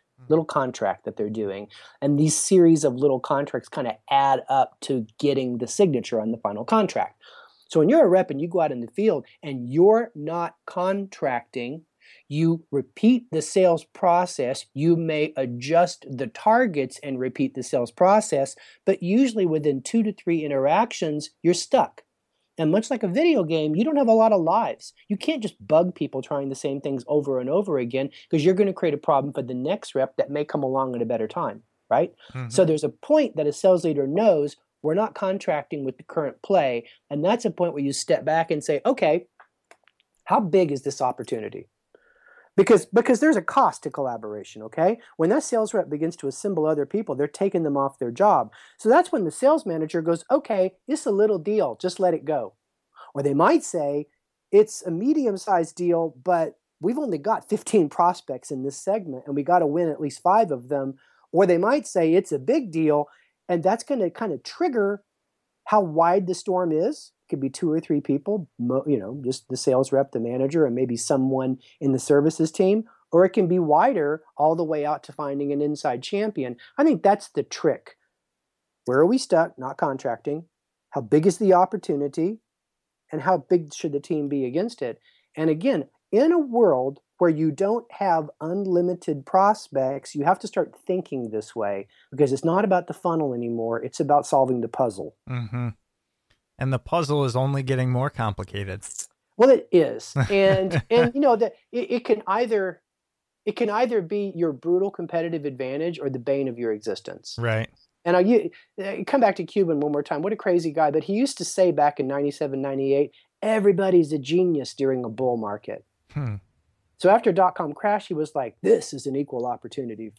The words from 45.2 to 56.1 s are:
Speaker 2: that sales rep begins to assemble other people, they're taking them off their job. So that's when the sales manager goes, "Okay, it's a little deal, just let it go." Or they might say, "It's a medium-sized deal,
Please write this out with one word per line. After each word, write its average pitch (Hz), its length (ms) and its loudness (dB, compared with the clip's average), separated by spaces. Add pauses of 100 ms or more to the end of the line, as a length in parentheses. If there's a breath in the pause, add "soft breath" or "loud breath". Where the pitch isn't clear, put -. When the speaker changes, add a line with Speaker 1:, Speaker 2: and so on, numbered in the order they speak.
Speaker 2:
that 285 100 2
sales 220 320 -2
rep 175 160 -2
begins 160 280 -4
to 143 100 -8
assemble 165 400 -2
other 147 180 0
people, 202 300 -6
they're 143 120 -2
taking 190 360 -2
them 143 120 -2
off 139 220 -2
their 120 140 -4
job. 143 400 2 (260 loud breath)
So 214 120 0
that's 349 220 4
when 240 120 0
the 156 80 -2
sales 285 340 0
manager 160 380 -4
goes, 170 260 0
"Okay, 208 460 0 (120)
it's 302 200 -4
a 220 40 0
little 202 280 2
deal, 160 420 -2
just 180 180 -4
let 180 140 2
it 139 120 -6
go." 135 280 -4 (640 loud breath)
Or 143 80 -4
they 139 100 0
might 214 300 4
say, 147 440 -4 (440)
"It's 208 340 4
a 180 60 -4
medium-sized 196 840 0
deal, 170 480 0